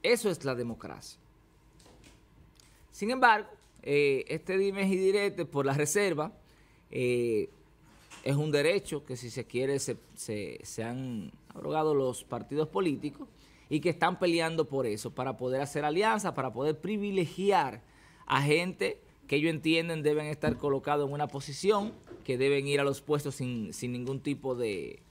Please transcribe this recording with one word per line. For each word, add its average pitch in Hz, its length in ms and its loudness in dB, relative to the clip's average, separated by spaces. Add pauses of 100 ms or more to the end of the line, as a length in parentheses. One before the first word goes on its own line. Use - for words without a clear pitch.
Eso 220 260 2
es 156 160 -2
la 131 120 0
democracia. 117 600 -8 (1700)
Sin 208 200 -4
embargo, 233 380 4 (340)
eh, 143 460 4
este 165 280 -2
dimes 196 360 2
y 185 40 2
diretes 190 500 2
por 139 200 0
la 135 60 2
reserva, 151 580 2 (640)
eh, 120 560 0 (760)
es 139 140 0
un 151 160 0
derecho 151 520 0
que 127 120 -8
si 120 140 -10
se 113 160 -8
quiere 135 340 0
se, 117 160 -4 (180)
se, 101 480 -8
se - 220 -10
han 120 480 -8 (160)
abrogado 156 440 -2
los 131 300 0
partidos 143 460 -4
políticos 160 580 -2 (420)
y 151 120 0
que 170 80 0
están 170 320 2
peleando 165 480 2
por 135 180 -2
eso, 107 240 -4
para 131 260 -4
poder 127 240 -2
hacer 143 240 -4
alianza, 196 500 0
para 131 180 -4
poder 143 260 0
privilegiar 190 1040 0 (440)
a 135 160 4
gente 170 580 2 (260)
que 139 100 2
ellos 156 140 4
entienden 160 540 0
deben 151 220 4
estar 151 300 0
colocados 143 520 0
en 143 60 -4
una 143 120 -2
posición, 196 680 0 (300)
que 127 160 -2
deben 139 300 2
ir 143 100 2
a 139 60 4
los 139 160 0
puestos 143 340 -2
sin, 120 380 -4
sin 123 180 -6
ningún 127 300 -6
tipo 135 340 -2
de 101 460 -4 (100)